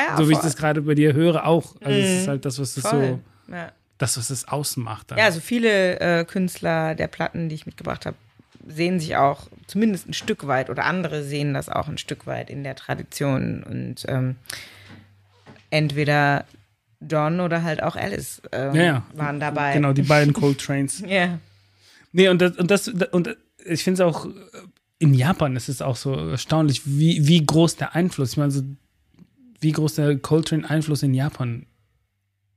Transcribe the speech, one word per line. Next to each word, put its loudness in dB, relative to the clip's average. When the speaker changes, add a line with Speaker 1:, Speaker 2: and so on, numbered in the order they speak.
Speaker 1:
ja, -2
Speaker 2:
so 4
wie 8
ich 4
Speaker 1:
voll. -2
Speaker 2:
das -2
gerade 0
bei 2
dir 6
höre 2
auch. 2
Also 2
es 2
ist -4
Speaker 1:
Mhm. -4
Speaker 2:
halt -4
das, -6
was -6
es -4
Speaker 1:
Voll. 2
Speaker 2:
so, -16
Speaker 1:
Ja. -12
Speaker 2:
das, -2
was -6
es -8
ausmacht -6
dann. -6
Speaker 1:
Ja, 4
also 2
viele, 0
äh, 0
Künstler -2
der -4
Platten, -6
die -8
ich -14
mitgebracht -10
hab, -8
sehen -2
sich -4
auch 0
zumindest 0
ein -10
Stück -6
weit -2
oder -4
andere -4
sehen -4
das -6
auch -4
ein -8
Stück -10
weit -8
in -12
der -10
Tradition -4
und, -10
ähm, -2
entweder 0
Don -2
oder 0
halt -4
auch -2
Alice, -8
ähm, -4
Speaker 2:
Ja, 6
ja. 2
Speaker 1:
waren -4
dabei. -2
Speaker 2:
Genau, 4
die 2
beiden 6
Coltranes. -2
Speaker 1:
<laughs> -12
Ja. 0
Speaker 2:
Nee, 6
und 6
das, 2
und 2
das, 2
und -2
ich -2
find's 2
auch, 0
in 8
Japan 2
ist -6
es -6
auch -2
so -4
erstaunlich, 0
wie, 2
wie 6
groß 4
der -6
Einfluss, 0
ich -4
meine, 2
so, -2
wie 2
groß 0
der 2
Coltrane-Einfluss 0
in 2
Japan, -4